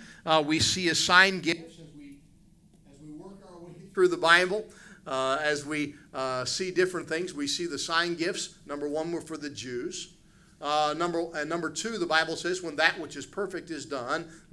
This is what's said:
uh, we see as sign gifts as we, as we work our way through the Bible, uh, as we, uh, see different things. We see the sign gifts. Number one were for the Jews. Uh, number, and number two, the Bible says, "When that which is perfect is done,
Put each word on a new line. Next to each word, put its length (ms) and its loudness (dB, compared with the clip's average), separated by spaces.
uh, 200 6
we 140 2
see 300 2
as 100 2
sign 400 6
gifts 400 -4
as 180 -20
we, 200 -18
as 80 -20
we 120 -16
work 240 -16
our 100 -20
way 120 -16
through 160 8
the 80 0
Bible, 480 6
uh, 360 0
as 240 0
we, 300 -4
uh, 300 -2
see 260 -4
different 380 0
things. 260 -4
We 140 -4
see 200 -4
the 120 -6
sign 360 0
gifts. 400 -4
Number 240 -6
one 240 -4
were 80 -4
for 160 -10
the 120 -10
Jews. 680 -8
Uh, 380 0
number, 260 0
and 140 -4
number 200 -2
two, 300 -4
the 60 -2
Bible 300 2
says, 280 -4
"When 140 -8
that 220 4
which 160 -10
is 100 -10
perfect 440 -8
is 160 -8
done, 420 -4